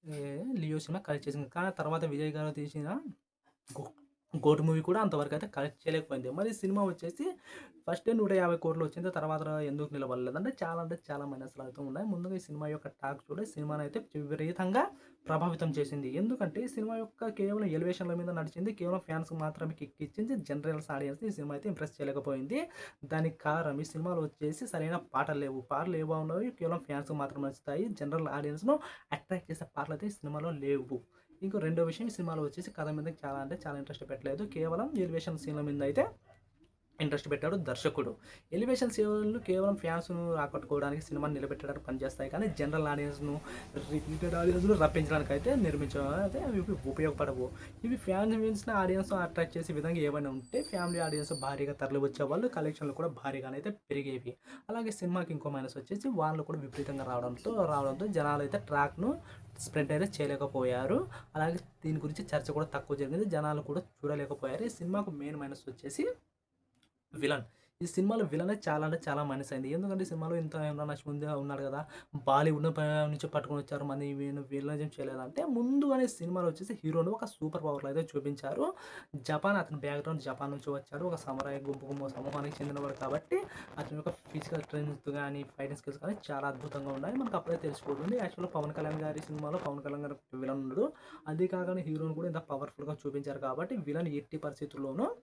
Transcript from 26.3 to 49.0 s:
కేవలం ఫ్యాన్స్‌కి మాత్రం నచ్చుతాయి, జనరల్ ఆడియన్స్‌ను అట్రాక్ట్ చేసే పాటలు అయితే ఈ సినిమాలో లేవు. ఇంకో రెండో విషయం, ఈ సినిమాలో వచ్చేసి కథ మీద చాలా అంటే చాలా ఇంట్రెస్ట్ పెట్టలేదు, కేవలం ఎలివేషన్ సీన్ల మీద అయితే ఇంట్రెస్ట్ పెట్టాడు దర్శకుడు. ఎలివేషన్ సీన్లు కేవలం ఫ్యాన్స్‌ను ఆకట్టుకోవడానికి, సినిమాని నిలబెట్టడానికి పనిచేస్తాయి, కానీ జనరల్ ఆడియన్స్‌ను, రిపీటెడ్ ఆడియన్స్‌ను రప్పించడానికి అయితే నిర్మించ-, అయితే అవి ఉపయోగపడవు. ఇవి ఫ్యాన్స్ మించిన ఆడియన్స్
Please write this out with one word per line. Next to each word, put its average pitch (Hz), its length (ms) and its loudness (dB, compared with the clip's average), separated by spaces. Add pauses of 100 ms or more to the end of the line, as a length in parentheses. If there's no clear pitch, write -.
కేవలం 170 340 0
ఫ్యాన్స్‌కి 147 320 -2
మాత్రం 139 240 -2
నచ్చుతాయి, 143 500 -2
జనరల్ 151 380 -2
ఆడియన్స్‌ను 151 460 2 (360)
అట్రాక్ట్ - 380 -4
చేసే 160 200 -6
పాటలు 147 260 -4
అయితే 160 100 -6
ఈ 202 100 -4
సినిమాలో 151 420 -4
లేవు. 135 400 0 (440)
ఇంకో 196 160 0
రెండో 165 260 4
విషయం, 165 220 -2
ఈ 220 60 -2
సినిమాలో 165 300 -2
వచ్చేసి 151 280 -4
కథ 151 180 -4
మీద 151 280 -2
చాలా 139 220 -4
అంటే 139 200 -4
చాలా 143 200 -6
ఇంట్రెస్ట్ 147 280 -10
పెట్టలేదు, 139 400 -4
కేవలం 170 400 0 (100)
ఎలివేషన్ 165 420 0
సీన్ల 147 240 -2
మీద 143 200 0
అయితే 143 200 6 (960)
ఇంట్రెస్ట్ 147 300 0
పెట్టాడు 151 320 2
దర్శకుడు. 135 500 0 (420)
ఎలివేషన్ 240 400 4
సీన్లు 214 460 2
కేవలం 190 380 4
ఫ్యాన్స్‌ను 170 480 -2 (120)
ఆకట్టుకోవడానికి, 147 680 0
సినిమాని 147 320 -2
నిలబెట్టడానికి 139 500 -4
పనిచేస్తాయి, 131 460 -4
కానీ 196 240 0
జనరల్ 151 340 2
ఆడియన్స్‌ను, 143 460 -2 (480)
రిపీటెడ్ 156 520 0
ఆడియన్స్‌ను 180 420 6
రప్పించడానికి 151 560 4
అయితే 170 240 2
నిర్మించ-, 147 420 2 (160)
అయితే 196 280 0
అవి 240 180 2 (280)
ఉపయోగపడవు. 139 580 2 (360)
ఇవి 240 160 0
ఫ్యాన్స్ 208 400 4
మించిన 220 380 0
ఆడియన్స్ 190 400 4